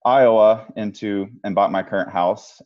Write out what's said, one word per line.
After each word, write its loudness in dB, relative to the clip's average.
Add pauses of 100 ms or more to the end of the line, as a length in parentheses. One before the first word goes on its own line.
Iowa 4 (100)
into, -6 (140)
and -6
bought 0
my -4
current -6
house. -4